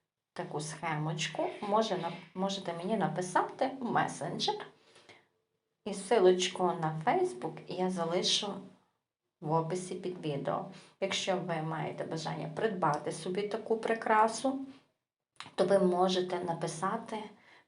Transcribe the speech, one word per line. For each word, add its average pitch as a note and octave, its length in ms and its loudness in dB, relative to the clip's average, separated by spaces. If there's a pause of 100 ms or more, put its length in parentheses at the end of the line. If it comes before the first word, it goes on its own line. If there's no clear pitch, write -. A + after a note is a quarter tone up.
(340)
таку D#3+ 260 -6
схемочку, D#3+ 880 -4 (120)
може, G3+ 360 2
на-, E3+ 200 -6 (160)
можете F#3+ 400 -2
мені F#3 240 -2
написати B3+ 800 0
в A3+ 120 -2
месенджер. E3+ 640 0 (1300)
І G#3 60 -6
ссылочку F3+ 880 4
на D#3 240 0
Facebook C#4+ 640 0
я F3+ 220 0
залишу F3+ 640 0 (920)
в D3+ 80 -2
описі E3 440 0
під F3+ 300 -6
відео. - 400 -2 (360)
Якщо F#3+ 360 0
ви D#3+ 240 -2
маєте D#3 420 -4
бажання D#3+ 520 -6
придбати F3 560 0
собі F#3 300 -4
таку A3 360 0
прикрасу, A3+ 840 2 (960)
то F#3+ 100 4
ви F#3+ 140 6
можете F#3 600 4
написати F3+ 800 -4 (500)